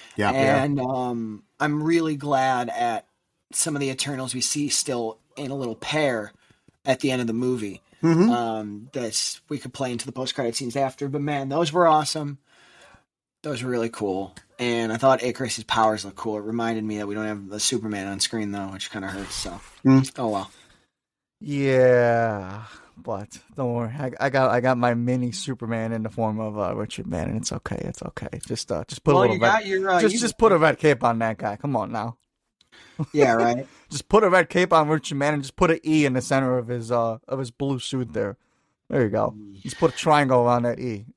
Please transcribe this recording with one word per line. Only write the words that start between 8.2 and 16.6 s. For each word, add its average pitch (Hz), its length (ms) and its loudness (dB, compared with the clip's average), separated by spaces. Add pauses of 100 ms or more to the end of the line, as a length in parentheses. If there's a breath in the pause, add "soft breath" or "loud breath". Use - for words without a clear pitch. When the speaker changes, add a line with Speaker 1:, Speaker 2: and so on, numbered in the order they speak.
Speaker 2:
Um, 110 640 -2
that's, - 560 -4
we 147 80 -6
could 127 160 -12
play 127 180 -4
into 120 140 -6
the 131 80 -10
post-credit 127 420 -4
scenes 120 220 -6
after, 139 320 -2
but 143 120 -4
man, 143 280 -2
those 151 240 0
were 175 140 6
awesome. 151 500 2 (1040 soft breath)
Those 127 200 -6
were 127 80 -4
really 117 180 0
cool. 98 460 -4 (240)
And 117 340 0
I 113 40 -4
thought 131 260 4
Icarus's 120 400 -4
powers 107 420 2
looked 98 120 -16
cool. 107 200 -6
It 104 40 -8
reminded 113 420 -4